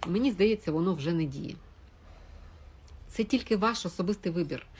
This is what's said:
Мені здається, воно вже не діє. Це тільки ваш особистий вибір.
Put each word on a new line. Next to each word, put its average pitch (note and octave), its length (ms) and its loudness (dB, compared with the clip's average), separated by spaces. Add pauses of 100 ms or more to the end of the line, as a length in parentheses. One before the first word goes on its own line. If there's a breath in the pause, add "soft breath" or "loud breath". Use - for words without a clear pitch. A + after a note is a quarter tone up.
Мені A3 240 2
здається, G#3 420 2
воно E3+ 220 2
вже D3+ 180 -2
не E3 120 2
діє. - 300 -6 (1500 soft breath)
Це - 160 0
тільки A3+ 320 2
ваш A3 300 2
особистий F#3 460 -2
вибір. D3 340 -2 (140)